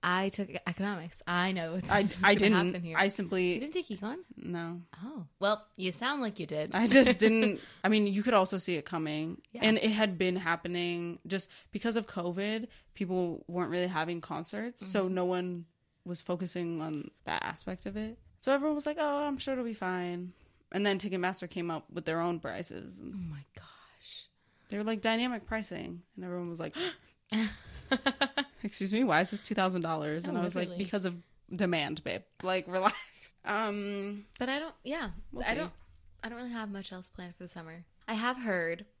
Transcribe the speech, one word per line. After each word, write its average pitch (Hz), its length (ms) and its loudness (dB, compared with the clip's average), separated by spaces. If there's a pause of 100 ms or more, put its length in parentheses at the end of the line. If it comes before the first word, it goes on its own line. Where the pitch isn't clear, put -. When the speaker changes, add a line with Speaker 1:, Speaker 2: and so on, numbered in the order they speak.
Speaker 1:
"I 185 280 2
took 196 200 -4 (160)
economics. 180 600 -4
I 180 240 2
know 165 220 -2
what's, 180 180 -4
Speaker 2:
I, 202 100 8
Speaker 1:
what's 208 220 2
Speaker 2:
I 202 100 10
Speaker 1:
gonna - 60 10
Speaker 2:
didn't. 180 280 8
Speaker 1:
happen 180 140 -2
here." 165 160 -2
Speaker 2:
I 196 120 6
simply 185 440 2
Speaker 1:
You 175 60 0
didn't 294 140 -6
take 359 160 -4
econ? 233 280 -6 (180)
Speaker 2:
No. 170 460 -6 (220)
Speaker 1:
Oh. 240 240 -10 (120)
Well, 208 240 2 (120)
you 185 160 0
sound 262 320 -2
like 202 160 -4
you 160 80 -4
did. 151 260 -4
Speaker 2:
I 220 140 4
just 254 320 10
Speaker 1:
<laughs> 214 40 6
Speaker 2:
didn't. 220 360 6 (240)
I 190 60 4
mean, 214 180 6
you 196 160 0
could 247 100 4
also 190 240 6
see 180 200 0
it 143 80 -4
coming. 156 560 -4 (100)
Speaker 1:
Yeah. 233 120 -6
Speaker 2:
And 220 140 6
it 220 140 4
had 208 260 2
been 185 200 2
happening 170 920 -2
just 185 220 -2 (220)
because 220 260 0
of 220 100 -2
covid. 202 600 -2 (280)
People 180 520 0
weren't 170 220 -2
really 180 180 0
having 170 340 -2
concerts. 208 680 -8
So 190 180 2
Speaker 1:
Mm-hmm. 185 80 0
Speaker 2:
no 180 120 2
one 180 400 -2 (400)
was 175 160 -6
focusing 170 600 -4
on 156 300 -6 (140)
that - 180 -2
aspect - 420 -8
of 202 120 -6
it. 220 200 -6 (220)
So 262 140 2
everyone 294 220 2
was 294 100 -4
like, 302 120 -2
"Oh, 294 300 0
I'm 277 100 -2
sure 277 160 -4
it'll 254 120 -2
be 233 80 -4
fine." 180 580 -4 (400)
And 202 140 2
then 196 140 4
Ticketmaster 180 500 -2
came 170 200 -4
up 160 220 -6
with 156 140 -6
their 165 160 0
own 170 180 0
prices. - 600 -10
And - 140 -10
Speaker 1:
Oh 180 160 -6
my 143 140 -10 (120)
gosh. - 720 -18 (420)
Speaker 2:
they 202 80 -4
were 214 80 -2
like, 220 160 0
"Dynamic 226 440 0
pricing." 175 580 -6 (120)
And 185 80 -10
everyone 175 260 -6
was 170 120 -8
like, - 160 -8 (520)
<gasps> - 20 -4
Speaker 1:
<laughs> - 1300 -2
Speaker 2:
"Excuse 196 300 -2
me, 233 100 4
why 165 180 4
is 185 100 0
this 208 100 -6
two - 140 -4
thousand 185 260 2
dollars?" 160 440 -2
And 175 120 -2
Speaker 1:
Oh, - 40 2
Speaker 2:
I - 40 2
was 180 100 -2
like, 180 140 0
Speaker 1:
literally. 185 160 -4
Speaker 2:
"Because 190 200 -2
of 175 120 -2 (360)
demand, 165 520 0
babe. 95 160 -4 (200)
Like, 185 260 0
<laughs> - 20 -12
relax." 185 260 4 (480)
Um, 202 840 -2 (140)
Speaker 1:
But 247 100 -2
I 277 100 0
don't, 311 240 -8
yeah. 277 260 -4 (240)
Speaker 2:
we'll 247 120 -8
Speaker 1:
I 214 40 -2
Speaker 2:
see. 233 60 0
Speaker 1:
don't, 302 160 -4 (520)
I 220 60 -8
don't 233 80 -10
really 247 140 -8
have 220 200 -6
much 196 220 -10
else 185 160 -14
planned 175 260 -14
for - 80 -16
the 175 60 -14
summer. 165 340 -14 (240)
I 220 60 -4
have 240 240 0
heard 185 480 0 (160)